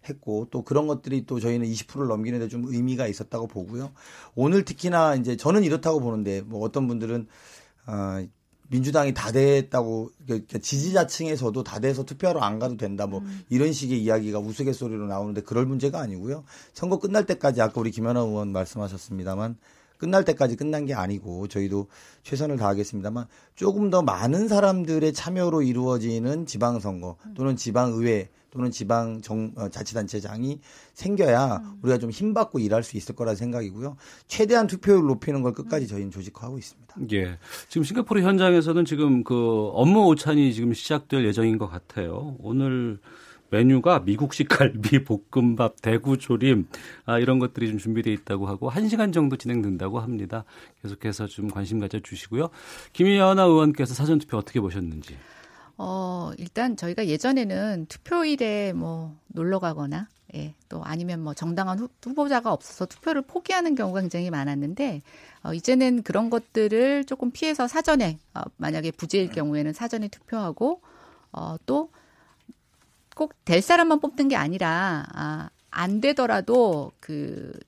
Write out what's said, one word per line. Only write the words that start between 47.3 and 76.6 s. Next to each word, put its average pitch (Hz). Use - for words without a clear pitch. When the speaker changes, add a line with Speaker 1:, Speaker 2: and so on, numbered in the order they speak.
Speaker 3:
것들이 123
좀 107
준비되어 110
있다고 98
하고 98
한 196
시간 214
정도 143
진행된다고 101
합니다. 110
계속해서 104
좀 101
관심 98
가져주시고요. 107
김연아 190
의원께서 151
사전투표 147
어떻게 107
보셨는지? 85
Speaker 2:
어, 185
일단 220
저희가 180
예전에는 190
투표일에 240
뭐 165
놀러 180
가거나, 160
예, 151
또 160
아니면 170
뭐 151
정당한 185
후-, 247
후보자가 254
없어서 -
투표를 294
포기하는 349
경우가 196
굉장히 175
많았는데, 147
어, -
이제는 247
그런 220
것들을 233
조금 262
피해서 294
사전에, 269
어, -
만약에 160
부재일 180
경우에는 151
사전에 220
투표하고, 220
어, 165
또 302
꼭 -
될 190
사람만 330
뽑는 285
게 269
아니라, 170
아, 156
안 196
되더라도 226